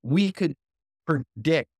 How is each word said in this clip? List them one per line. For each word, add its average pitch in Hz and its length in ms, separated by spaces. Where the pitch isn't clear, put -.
we 190 280
could 170 240
predict 139 640